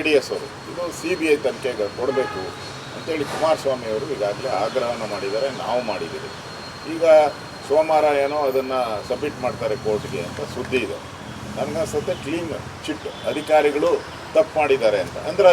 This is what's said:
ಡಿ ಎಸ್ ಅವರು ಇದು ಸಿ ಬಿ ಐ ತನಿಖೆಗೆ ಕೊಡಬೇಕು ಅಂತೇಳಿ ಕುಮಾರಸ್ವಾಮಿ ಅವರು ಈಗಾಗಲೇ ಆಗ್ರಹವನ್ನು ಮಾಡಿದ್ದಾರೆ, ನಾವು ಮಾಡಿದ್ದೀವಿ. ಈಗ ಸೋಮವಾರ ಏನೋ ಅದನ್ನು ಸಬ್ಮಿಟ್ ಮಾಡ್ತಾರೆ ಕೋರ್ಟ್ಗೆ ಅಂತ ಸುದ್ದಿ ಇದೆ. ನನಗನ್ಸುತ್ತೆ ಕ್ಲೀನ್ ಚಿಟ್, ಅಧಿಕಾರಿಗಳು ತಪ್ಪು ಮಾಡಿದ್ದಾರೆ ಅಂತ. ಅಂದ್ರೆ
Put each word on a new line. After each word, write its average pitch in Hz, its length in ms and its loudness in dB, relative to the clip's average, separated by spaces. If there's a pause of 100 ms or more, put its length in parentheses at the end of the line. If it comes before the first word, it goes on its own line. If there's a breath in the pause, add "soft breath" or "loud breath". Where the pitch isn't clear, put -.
ಡಿ 156 140 2
ಎಸ್ - 160 0
ಅವರು 104 140 -6 (220)
ಇದು 175 120 -6 (160)
ಸಿ 160 200 -4
ಬಿ 160 140 0
ಐ 147 120 8
ತನಿಖೆಗೆ 120 420 -2 (120)
ಕೊಡಬೇಕು 131 440 0 (520)
ಅಂತೇಳಿ 151 380 -4
ಕುಮಾರಸ್ವಾಮಿ 131 600 0
ಅವರು 110 220 -2
ಈಗಾಗಲೇ 104 360 -2 (120)
ಆಗ್ರಹವನ್ನು 117 520 -2
ಮಾಡಿದ್ದಾರೆ, 101 340 -2 (140)
ನಾವು 117 180 0 (100)
ಮಾಡಿದ್ದೀವಿ. 92 400 -8 (640)
ಈಗ 165 100 0 (640)
ಸೋಮವಾರ 156 380 4 (180)
ಏನೋ 147 140 0 (120)
ಅದನ್ನು 131 280 0 (300)
ಸಬ್ಮಿಟ್ 139 360 -4
ಮಾಡ್ತಾರೆ 110 400 -2
ಕೋರ್ಟ್ಗೆ 104 440 -2
ಅಂತ 85 120 -8 (140)
ಸುದ್ದಿ 123 320 0
ಇದೆ. 98 120 -6 (580)
ನನಗನ್ಸುತ್ತೆ 147 580 -2 (100)
ಕ್ಲೀನ್ 160 280 -4 (340)
ಚಿಟ್, - 220 -6 (220)
ಅಧಿಕಾರಿಗಳು 151 600 4 (460)
ತಪ್ಪು 156 240 4
ಮಾಡಿದ್ದಾರೆ 120 440 4
ಅಂತ. - 120 -8 (140)
ಅಂದ್ರೆ 185 220 8